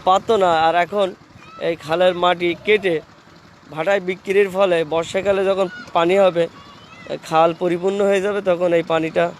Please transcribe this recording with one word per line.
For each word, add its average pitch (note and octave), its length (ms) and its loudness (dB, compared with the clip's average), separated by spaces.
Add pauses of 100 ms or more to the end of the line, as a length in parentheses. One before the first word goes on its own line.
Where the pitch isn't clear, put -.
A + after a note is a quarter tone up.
পারতো G3+ 320 2
না। F#3 140 2
আর D#3+ 240 2
এখন F#3 400 -2 (460)
এই E3+ 160 -4
খালের F3 380 0
মাটি F3 400 0 (100)
কেটে G3 360 0 (680)
ভাটায় E3 300 -2
বিক্রির F#3+ 500 -2
ফলে F3 340 0
বর্ষাকালে F#3 600 -2
যখন F#3+ 240 0 (240)
পানি F3 260 2
হবে, E3+ 300 2 (800)
খাল E3 260 4
পরিপূর্ণ F3+ 480 -2
হয়ে G3 180 2
যাবে, G3+ 220 -4
তখন F3+ 300 0
এই E3+ 100 2
পানিটা E3 580 -2